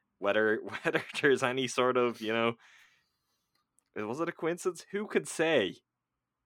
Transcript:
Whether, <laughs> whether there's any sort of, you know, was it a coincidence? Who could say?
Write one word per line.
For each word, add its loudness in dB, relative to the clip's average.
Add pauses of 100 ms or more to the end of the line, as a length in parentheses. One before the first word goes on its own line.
(200)
Whether, 2 (120)
<laughs> -12
whether 0 (160)
there's 4
any 0
sort 2
of, 0
you -2
know, 2 (1400)
was -6
it -2
a -16
coincidence? -4
Who -4
could -2
say? 2 (720)